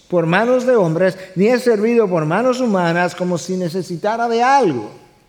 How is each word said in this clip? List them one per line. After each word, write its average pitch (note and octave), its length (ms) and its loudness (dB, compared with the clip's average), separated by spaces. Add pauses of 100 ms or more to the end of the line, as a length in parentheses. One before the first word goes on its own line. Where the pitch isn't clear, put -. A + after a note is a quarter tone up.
por E3+ 180 0
manos A#3 380 2
de B3+ 120 4
hombres, F3 400 0 (180)
ni F#3+ 120 2
es B3 160 0
servido A3+ 440 2
por E3+ 180 0
manos A#3 360 0
humanas F3+ 540 0
como F3+ 220 -2
si F#3 200 -6
necesitara F#3 720 -4
de A#3 120 0
algo, F#3+ 500 2 (360)